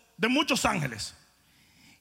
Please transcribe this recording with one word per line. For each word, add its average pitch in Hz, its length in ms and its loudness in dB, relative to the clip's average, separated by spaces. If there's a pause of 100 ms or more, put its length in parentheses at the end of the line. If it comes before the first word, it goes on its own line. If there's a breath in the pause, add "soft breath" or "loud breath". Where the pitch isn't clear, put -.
(180)
de 196 100 0
muchos 269 380 2
ángeles 151 500 -4 (840 soft breath)